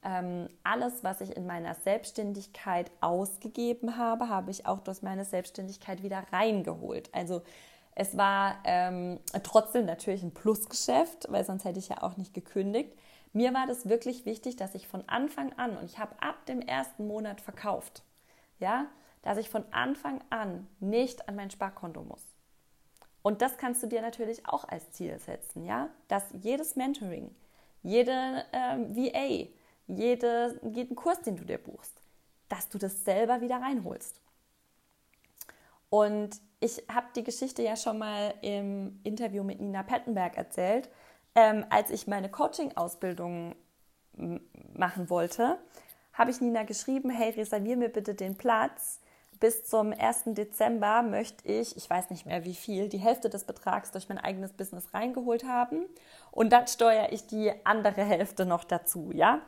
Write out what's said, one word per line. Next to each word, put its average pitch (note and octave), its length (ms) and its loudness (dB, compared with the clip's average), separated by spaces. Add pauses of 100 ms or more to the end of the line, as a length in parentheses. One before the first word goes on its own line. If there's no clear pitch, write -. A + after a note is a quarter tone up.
ähm, F3+ 460 -4 (140)
alles, A#3+ 400 -2
was F#3+ 180 -4
ich F#3+ 160 -8
in F3+ 100 -6
meiner E3+ 280 -6
Selbstständigkeit G3 1300 -2
ausgegeben A3 960 -2
habe, A#3 320 0
habe F#3+ 240 -2
ich - 140 -8
auch F#3+ 140 0
durch F#3+ 220 -8
meine F#3+ 220 -4
Selbstständigkeit F#3+ 800 -6
wieder F#3+ 280 -6
reingeholt. F#3 800 0
Also F3 300 -4 (520)
es G3 220 -4
war, G3 480 4
ähm, F3+ 540 0 (240)
trotzdem A3 440 4
natürlich F#3 360 -2
ein F3 100 -4
Plusgeschäft, B3 1000 2
weil G3+ 120 2
sonst F#3+ 200 -4
hätte F3+ 160 -4
ich - 80 -12
ja - 140 -4
auch F#3 140 -2
nicht F#3+ 180 -8
gekündigt. G3+ 640 -2 (360)
Mir A#3+ 200 4
war C4 140 2
das B3 220 -4
wirklich A#3 380 0
wichtig, A#3 300 -6
dass F#3+ 200 -6
ich F#3+ 100 -12
von F#3 220 -10
Anfang C4+ 460 -2
an, A#3+ 220 -4
und - 80 -8
ich - 140 -14
habe G#3+ 220 -8
ab - 260 -6
dem B3+ 140 -4
ersten - 480 -4
Monat G#3 320 -6
verkauft, - 640 -6 (580)
ja, A#3 260 0 (360)
dass G3+ 160 0
ich A3 120 -6
von G#3 220 -4
Anfang C4+ 580 -2
an G3 380 -4 (100)
nicht A3+ 500 0
an G3+ 60 -8
mein G3+ 160 -8
Sparkonto F#3 520 -8
muss. - 200 -16 (1000)
Und G#3 200 2
das C4 160 0
kannst B3 240 -2
du A3+ 60 -6
dir A3 140 -2
natürlich A3+ 440 -6
auch - 220 -4
als - 240 -10
Ziel - 260 -8
setzen, - 460 -12
ja, A#3 240 -4 (180)
dass G3+ 160 0 (100)
jedes B3 440 -4
Mentoring, B3+ 580 -4 (480)
jede, B3+ 680 2
ähm, B3 420 -2
V B3 200 0
A, C4 320 -2 (400)
jede, A#3+ 760 0
jeden A#3+ 340 -6
Kurs, F4 260 0
den G3+ 140 -2
du F3 80 -10
dir F3+ 140 -6
buchst, - 420 -16 (480)
dass - 200 -6
du G#3 100 -8
das G3 260 -4
selber A3 360 4
wieder B3 200 -2
reinholst. B3+ 600 -6 (1700)
Und G#3 500 4 (200)
ich A3+ 220 -2 (100)
hab A#3+ 220 0
die A#3 80 -2
Geschichte B3+ 400 -4
ja A3 140 0
schon A3 220 -2
mal G#3 420 -2
im G3+ 640 -4
Interview G#3 400 -2
mit G3 160 -6
Nina G3 220 -4
Pettenberg G3+ 540 -2
erzählt. G3+ 520 0 (460)
Ähm, G#3+ 360 8
als G#3+ 200 6
ich - 160 -4
meine G3 220 -2
Coaching-Ausbildung F3 1300 -2 (640)
m-, - 240 -6 (340)
machen F3+ 360 0
wollte, F3+ 480 2 (540)
hab A#3+ 160 4
ich B3+ 120 -2
Nina A#3 240 2
geschrieben, C4 460 -2
hey, A#3 200 2
reservier G#3+ 460 0
mir A#3+ 140 2
bitte G#3 240 -2
den G3 220 -4
Platz. - 640 0 (380)
Bis A3+ 280 4
zum G#3+ 260 4
ersten A3+ 420 2
Dezember G#3+ 680 4
möchte A3 440 -2
ich, A3 300 0
ich - 140 -12
weiß F3+ 180 0
nicht F3+ 160 -10
mehr E3 220 -4
wie F3+ 80 -6
viel, G3+ 340 -2
die G3 100 -4
Hälfte A#3 300 4
des - 160 -4
Betrags - 480 -2
durch F#3+ 160 -8
mein F#3+ 80 -6
eigenes F#3+ 380 -4
Business F#3+ 400 -10
reingeholt A#3+ 500 0
haben. B3+ 400 0 (460)
Und A3+ 200 6
dann A#3+ 160 10
steuere A3 460 6
ich G#3+ 140 -6
die G#3+ 260 2 (120)
andere G3+ 380 4
Hälfte G3 440 2
noch F3 180 2
dazu, E3+ 480 -2
ja? G#3+ 360 8